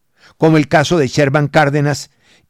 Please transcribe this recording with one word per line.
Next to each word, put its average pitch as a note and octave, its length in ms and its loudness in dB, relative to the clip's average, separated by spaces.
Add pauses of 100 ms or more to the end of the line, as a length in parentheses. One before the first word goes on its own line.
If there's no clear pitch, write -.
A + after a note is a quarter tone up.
(360)
como D#3+ 200 2
el D3 100 0
caso D#3 320 0
de C3+ 80 0
Sherman C#3+ 420 -2
Cárdenas D3 640 -2 (400)